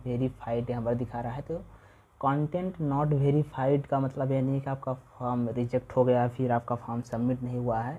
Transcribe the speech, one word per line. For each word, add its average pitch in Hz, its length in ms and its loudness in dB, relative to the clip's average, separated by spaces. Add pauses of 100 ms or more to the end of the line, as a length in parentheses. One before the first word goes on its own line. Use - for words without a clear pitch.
verified 123 640 -2
यहाँ 117 140 -4
पर 120 120 0
दिखा 120 260 -4
रहा 120 100 -6
है, 131 100 -8
तो 170 240 -8 (600)
content 156 560 0
not 147 260 2
verified 143 800 2
का 139 120 0
मतलब 135 320 -2
ये 135 100 2
नहीं 135 200 2
कि 139 80 -4
आपका 135 240 -4
form 123 560 -4
reject 123 420 -2
हो 127 140 6
गया 123 220 4
फिर 123 240 0
आपका 120 240 0
form 117 260 -6
submit 123 400 -2
नहीं 123 160 -4
हुआ 117 240 0
है 131 180 -4